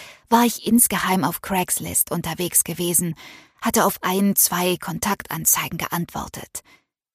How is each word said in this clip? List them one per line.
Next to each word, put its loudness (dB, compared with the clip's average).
war 6
ich -2
insgeheim 2
auf -2
Craigslist -2
unterwegs 0
gewesen, -2
hatte 2
auf 0
ein, 2
zwei 0
Kontaktanzeigen -4
geantwortet. -8